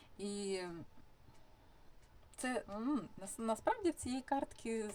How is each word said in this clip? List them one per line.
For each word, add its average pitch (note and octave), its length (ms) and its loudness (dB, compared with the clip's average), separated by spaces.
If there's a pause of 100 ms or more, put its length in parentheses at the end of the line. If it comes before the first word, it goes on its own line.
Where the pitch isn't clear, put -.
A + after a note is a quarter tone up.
(180)
І G3 420 2 (1800)
це, B3+ 320 0
м, A3 480 2
нас-, F#3+ 220 -6
насправді D#4+ 520 4
в D4+ 40 0
цієї B3+ 280 0
картки A3+ 720 2